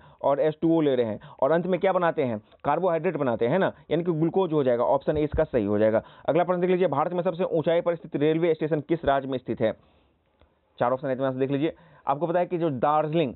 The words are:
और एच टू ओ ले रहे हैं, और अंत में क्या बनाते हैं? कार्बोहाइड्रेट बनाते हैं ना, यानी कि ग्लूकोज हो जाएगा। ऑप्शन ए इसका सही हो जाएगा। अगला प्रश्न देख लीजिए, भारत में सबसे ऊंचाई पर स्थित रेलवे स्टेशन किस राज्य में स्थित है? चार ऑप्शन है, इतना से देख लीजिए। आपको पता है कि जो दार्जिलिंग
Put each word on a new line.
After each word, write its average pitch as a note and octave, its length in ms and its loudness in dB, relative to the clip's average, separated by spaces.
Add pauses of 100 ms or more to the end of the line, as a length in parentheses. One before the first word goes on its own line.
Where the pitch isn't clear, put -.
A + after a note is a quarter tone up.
(220)
और C#3 180 2
एच D#3 220 0
टू E3 160 4
ओ - 20 2
ले C#3+ 140 4
रहे A#2+ 120 2
हैं, A2 140 -6 (220)
और C#3 100 4
अंत E3+ 140 0
में F3+ 140 -2
क्या F#3+ 120 2
बनाते E3+ 300 0
हैं? A2+ 200 -2 (220)
कार्बोहाइड्रेट E3 520 0
बनाते A#2+ 300 0
हैं D3+ 120 0
ना, D#3+ 140 0 (180)
यानी E3 140 0
कि F3 80 0
ग्लूकोज E3 400 0
हो D3+ 120 2
जाएगा। A#2+ 200 2
ऑप्शन C#3 320 0
ए D3+ 80 0
इसका D#3 200 -2
सही A#2+ 200 0
हो G#2 140 0
जाएगा। G#2+ 240 2 (260)
अगला D#3+ 160 2
प्रश्न F3+ 160 -2
देख F3+ 100 2
लीजिए, F3+ 180 2
भारत D3+ 240 -2
में F3+ 100 -2
सबसे F3 220 -4
ऊंचाई E3 360 0
पर E3+ 160 -2
स्थित - 200 -8
रेलवे D#3+ 380 2
स्टेशन D#3 260 -2
किस D#3+ 240 -4
राज्य C3+ 240 0
में C3+ 100 -4
स्थित A#2 220 -6
है? A2 120 2 (1080)
चार B2 140 0
ऑप्शन C3 140 -4
है, C3 80 -2
इतना C3 180 -2
से C3 60 -8
देख C3+ 120 -2
लीजिए। C#3 240 -2 (320)
आपको C#3+ 200 -2
पता E3+ 120 0
है F3 80 0
कि E3+ 120 -4
जो E3 120 -2
दार्जिलिंग D3+ 640 0